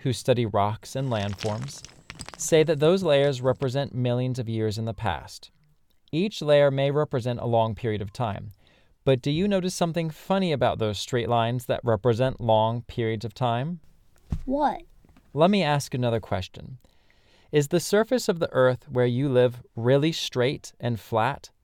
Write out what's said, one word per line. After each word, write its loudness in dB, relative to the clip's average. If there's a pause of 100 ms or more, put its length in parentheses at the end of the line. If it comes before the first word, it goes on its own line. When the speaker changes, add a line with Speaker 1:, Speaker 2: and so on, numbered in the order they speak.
Speaker 1:
who 0
study 0
rocks -2
and -4
landforms, -6 (560)
say 4
that 0
those 4
layers 2
represent -2
millions -2
of -6
years -2
in -6
the -6
past. -8 (600)
Each -2
layer 6
may 0
represent -2
a -4
long 2
period -4
of -10
time, -6 (520)
but 2
do -2
you 0
notice 0
something -2
funny 0
about 2
those -2
straight -2
lines 0
that -2
represent 2
long 2
periods -4
of -10
time? -2 (640)
Speaker 2:
What? -2 (500)
Speaker 1:
Let 4
me 2
ask 0
another 0
question. -8 (720)
Is 2
the 2
surface 0
of 0
the -4
earth 2
where 2
you 0
live 2 (120)
really 2
straight -2
and -4
flat, -2 (140)